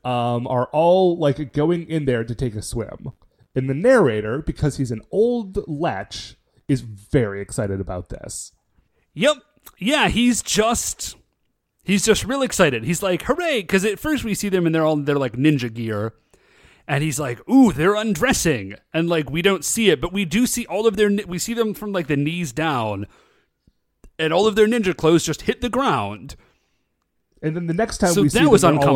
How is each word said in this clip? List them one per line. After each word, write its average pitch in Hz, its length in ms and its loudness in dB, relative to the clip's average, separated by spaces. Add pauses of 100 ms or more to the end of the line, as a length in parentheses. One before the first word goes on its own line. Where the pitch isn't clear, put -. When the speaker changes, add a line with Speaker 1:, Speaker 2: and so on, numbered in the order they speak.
Speaker 1:
Um, 120 440 -2
are 127 260 0
all, 175 440 4
like, 147 360 0
going 165 340 0
in 156 160 -2
there 120 220 0
to 117 100 -6
take 117 200 -4
a 104 60 -8
swim. - 520 -8 (420)
And 131 140 -2
the 135 60 0
narrator, 143 680 2
because 151 340 -2
he's 127 160 -4
an 110 180 -8
old 214 500 0 (100)
lech, 143 460 -6 (520)
is 135 140 0
very 107 580 -2
excited 98 400 -6
about 92 300 -8
this. - 420 -14 (640)
Speaker 2:
Yep. 269 240 2 (400)
Yeah, 240 320 0
he's 240 320 2
just, - 760 -2 (680)
he's 196 200 2
just 208 220 2
real 269 160 -2
excited. 151 420 2
He's 165 200 -2
like, 185 200 0
"Hooray!" 302 400 -2
'Cause 185 220 0
at 208 140 -2
first 294 260 -2
we 214 80 -4
see 208 160 -4
them 180 160 2
and 165 100 0
they're 160 80 2
all 156 100 2
in 147 120 -2
their, 143 120 0
like, 127 200 -4
ninja 131 360 2
gear. 110 400 -6 (720)
And 139 160 -2
he's 151 160 -4
like, 123 280 -8
"Ooh, 254 240 6
they're 160 240 2
undressing." 165 800 -2 (180)
And, 165 140 0
like, 160 220 -2
we 156 120 -4
don't 190 220 2
see 220 260 0
it, 139 120 4
but 170 100 -6
we 196 140 -2
do 190 220 0
see - 180 -4
all 202 220 -2
of 196 100 0
their, 208 120 4
ni-, 202 160 0
we 175 140 -8
see 226 140 -6
them 220 200 -2
from, 208 200 -10
like, 175 140 -2
the 143 100 0
knees 156 340 -2
down. 113 540 -4 (1120)
And 160 140 -2
all 190 140 4
of 208 80 0
their 214 120 6
ninja 214 300 0
clothes 160 260 4
just - 200 -6
hit - 180 -2
the 247 80 -2
ground. 135 680 -2 (1040)
Speaker 1:
And 156 140 -4
then 170 120 -6
the 165 60 -2
next 214 260 -2
time 180 140 4
Speaker 2:
So 160 100 2
Speaker 1:
we 147 60 6
Speaker 2:
that - 40 -6
Speaker 1:
see 214 60 4
them, 294 100 6
Speaker 2:
was 214 140 4
Speaker 1:
they're 170 80 6
all 151 40 2
in 147 60 2 (140)